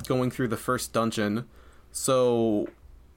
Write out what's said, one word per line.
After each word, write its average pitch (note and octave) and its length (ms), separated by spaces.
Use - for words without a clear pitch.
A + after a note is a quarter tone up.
going B2+ 240
through B2+ 180
the A2+ 100
first - 340
dungeon. A2+ 540
So A#2+ 760